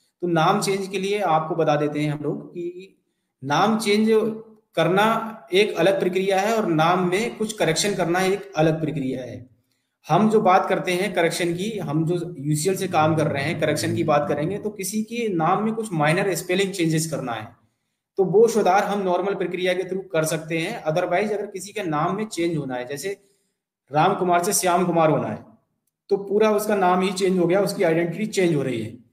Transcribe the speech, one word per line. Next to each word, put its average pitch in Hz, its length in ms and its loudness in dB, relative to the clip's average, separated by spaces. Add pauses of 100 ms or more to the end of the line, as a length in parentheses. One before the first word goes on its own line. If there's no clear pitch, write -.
(200)
तो 180 60 -4
नाम 175 340 2
change 196 280 -2
के 190 100 -6
लिए 202 220 -2
आपको 160 340 0
बता 151 220 2
देते 147 240 -2
हैं 151 120 0
हम 147 100 -6
लोग - 280 -6
कि 349 460 -12 (480)
नाम 180 340 2
change 214 300 2 (680)
करना 202 640 2 (160)
एक 202 220 4
अलग 190 260 2
प्रक्रिया 185 400 0
है 220 160 0
और 202 100 0
नाम 175 420 2
में 220 280 -2
कुछ 220 160 -4
correction 170 420 0
करना 180 260 0
एक 190 360 -2
अलग 156 240 2
प्रक्रिया 131 420 -4
है। 123 280 -14 (580)
हम 202 220 4
जो 214 100 6
बात 185 280 4
करते 185 240 -2
हैं 180 220 -2
correction 170 400 0
की, 202 240 -4
हम 156 280 -2
जो 170 320 -2
यूसीएल 151 380 0
से 190 120 -4
काम 156 280 2
कर 156 100 2
रहे 139 180 -2
हैं, 165 160 -4
correction 160 360 0
की 165 80 0
बात 147 240 2
करेंगे, 160 300 -2
तो 214 120 -6
किसी 214 320 -6
के 226 260 -4
नाम 185 360 0
में 220 100 0
कुछ 220 180 -6
minor 170 420 2
spelling 185 380 -2
changes 160 380 0
करना 127 220 -6
है, 107 160 -10 (680)
तो 190 80 4
वो 202 240 6
सुधार 196 360 4
हम 196 180 -2
normal 185 320 0
प्रक्रिया 180 400 -2
के 185 80 -2
through 185 200 -6 (100)
कर 160 120 0
सकते 160 340 -4
हैं। 202 260 -6
Otherwise, 180 480 0
अगर 208 140 -4
किसी 190 260 -14
के 208 100 -8
नाम 170 340 -2
में 214 100 -4
change 170 300 -2
होना 135 180 -6
है, 123 120 -6
जैसे 143 420 -10 (640)
राम 160 220 4
कुमार 175 280 2
से 202 100 0
श्याम 180 340 2
कुमार 165 240 4
होना 123 180 0
है, 104 160 -10 (640)
तो 202 80 0
पूरा 214 340 2
उसका 208 240 0
नाम 185 260 4
ही 190 120 0
change 185 260 0
हो 170 80 4
गया, 185 140 4
उसकी 196 220 -2
identity 170 440 0
change 175 280 2
हो 139 80 0
रही 120 200 -4
है। 104 160 -10 (140)